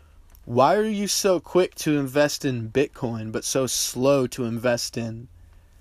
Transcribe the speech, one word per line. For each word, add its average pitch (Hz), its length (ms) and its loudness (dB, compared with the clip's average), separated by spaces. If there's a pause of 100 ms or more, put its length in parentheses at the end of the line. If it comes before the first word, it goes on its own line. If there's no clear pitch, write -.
(460)
why 139 300 6
are 214 80 2
you 208 240 -2
so 185 320 2
quick - 360 0
to 147 240 0
invest 143 460 0
in 120 260 -4
Bitcoin, 117 600 -2
but 117 120 -4
so 131 240 0
slow 131 600 0
to 123 180 -6
invest 117 520 -2
in 117 300 -8 (540)